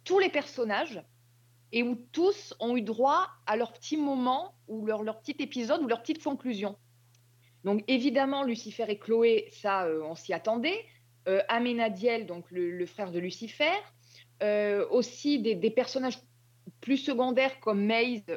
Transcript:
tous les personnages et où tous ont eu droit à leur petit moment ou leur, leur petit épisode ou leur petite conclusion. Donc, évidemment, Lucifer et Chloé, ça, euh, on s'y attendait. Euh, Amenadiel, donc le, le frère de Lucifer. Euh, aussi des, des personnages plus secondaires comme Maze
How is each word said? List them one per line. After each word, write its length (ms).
tous 160
les 120
personnages 720
et 140
où 100
tous 480
ont 180
eu 60
droit 460
à 100
leur 160
petit 240
moment 560
ou 180
leur, 200
leur 160
petit 180
épisode 440
ou 40
leur 160
petite 200
conclusion. 540
Donc, 240
évidemment, 560
Lucifer 460
et 100
Chloé, 540
ça, 340
euh, 160
on 140
s'y 160
attendait. 520
Euh, 200
Amenadiel, 800
donc 240
le, 220
le 140
frère 260
de 80
Lucifer. 500
Euh, 480
aussi 480
des, 160
des 160
personnages 480
plus 180
secondaires 640
comme 260
Maze 360